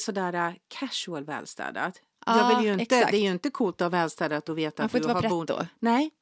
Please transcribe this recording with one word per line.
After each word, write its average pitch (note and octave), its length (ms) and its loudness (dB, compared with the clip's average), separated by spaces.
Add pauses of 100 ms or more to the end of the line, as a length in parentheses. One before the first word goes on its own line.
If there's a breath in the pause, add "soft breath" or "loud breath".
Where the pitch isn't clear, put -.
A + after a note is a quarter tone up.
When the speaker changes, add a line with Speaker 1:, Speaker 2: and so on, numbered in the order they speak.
Speaker 1:
sådär, F#3 300 -4
äh, E3+ 200 -2 (140)
casual E3+ 580 -8
välstädat. A#2 760 -6 (240)
Speaker 2:
Ja, A#3 260 6
Speaker 1:
Jag B3 60 4
vill A3 100 2
ju G3+ 60 2
inte, G3+ 100 0 (120)
Speaker 2:
exakt. A#3 160 6
Speaker 1:
det G3+ 60 4
är G#3+ 40 2
ju G3 100 2
inte F3+ 180 -4
coolt F#3+ 320 -2
att F3 40 2
ha E3+ 40 2
välstädat D#3+ 600 -2
och D#3 80 -4
veta D#3 240 -2
Speaker 2:
Man - 40 0
Speaker 1:
att - 60 -2
Speaker 2:
får - 60 2
inte D#3 120 0
Speaker 1:
du D#3 40 2
Speaker 2:
vara F3+ 100 0
Speaker 1:
har - 60 0
bort-, E3 180 -2
Speaker 2:
pretto. - 180 -2 (140)
Speaker 1:
nej, B3 320 2 (100)